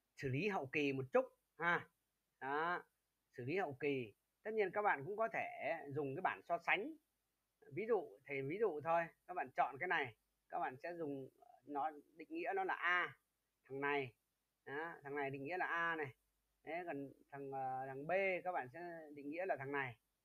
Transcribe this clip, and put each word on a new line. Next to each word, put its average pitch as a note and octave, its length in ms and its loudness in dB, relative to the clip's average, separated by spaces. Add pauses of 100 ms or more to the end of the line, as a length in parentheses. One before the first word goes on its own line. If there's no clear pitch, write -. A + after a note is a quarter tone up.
(160)
xử C#3+ 120 -2
lý D3 200 2
hậu F3+ 180 0
kỳ C#3+ 260 2
một C3 200 -2
chút B3+ 120 8 (340)
ha. E3+ 280 4 (540)
Đó, D3+ 420 2 (500)
xử A#2+ 120 -8
lý D#3+ 140 0
hậu D3 220 0
kỳ. C3+ 320 0 (300)
Tất G#3+ 120 -4
nhiên G#3+ 160 4
các G#3 120 2
bạn D#3 240 4
cũng G3+ 100 -4
có A3+ 120 2
thể B2+ 500 -2 (100)
dùng C#3 280 -2
cái F#3 60 -4
bảng C3 200 0
so E3+ 160 -2
sánh. G#3 360 2 (800)
Ví F#3+ 140 -2
dụ, D#3+ 400 2
thầy C#3 160 -2
ví D3+ 160 -2
dụ F3 260 2
thôi, E3 180 4 (240)
các F3+ 80 -10
bạn C#3 220 -4
chọn C#3 220 2
cái F3 100 0
này, C#3+ 260 2 (340)
các E3+ 100 -4
bạn C#3 240 -2
sẽ E3+ 120 -6
dùng, C#3+ 340 -4 (380)
nó C#3+ 240 -2 (260)
định D#3+ 140 -12
nghĩa E3+ 260 -2
nó F#3+ 80 2
là E3+ 100 0
A, E3+ 420 2 (480)
thằng C3+ 160 -8
này. C#3+ 320 2 (520)
Đó, D#3+ 380 -4
thằng C#3+ 140 -6
này C#3 140 0
định C3+ 140 -6
nghĩa E3+ 120 -2
là D#3+ 100 0
A E3+ 300 0
này. C#3+ 180 -4 (500)
Đấy, E3+ 220 -4
còn C#3 240 -4 (200)
thằng, C#3 220 -8
ờ, C3 340 -2
thằng C3+ 200 -6
B E3+ 40 -2 (340)
các F3+ 80 -2
bạn C3 160 -2
sẽ D#3+ 120 -12 (340)
định C#3+ 160 -8
nghĩa F3 160 -2
là E3 100 2
thằng C3+ 160 -4
này C3 240 0 (280)